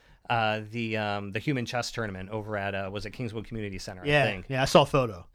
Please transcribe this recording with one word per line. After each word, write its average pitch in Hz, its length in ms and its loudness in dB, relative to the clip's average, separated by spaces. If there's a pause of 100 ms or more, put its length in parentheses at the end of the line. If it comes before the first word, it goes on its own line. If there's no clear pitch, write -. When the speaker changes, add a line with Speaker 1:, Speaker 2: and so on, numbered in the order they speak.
(320)
Speaker 1:
uh, 110 300 2 (100)
the, 113 260 -2
um, 104 340 -2
the 104 60 -2
human 123 300 0
chess 120 240 -2
tournament 95 400 -4
over 107 260 -4
at, 98 160 0
uh, 98 180 -2
was 104 140 -6
it 101 60 -8
Kingswood 110 340 -6
Community 104 320 -6
Center, 92 240 -10
I 123 60 -6
Speaker 2:
Yeah, 147 180 6
Speaker 1:
think. 98 240 -2
Speaker 2:
yeah, 131 140 2
I - 20 2
saw 160 160 8
a 139 60 6
photo. 117 480 0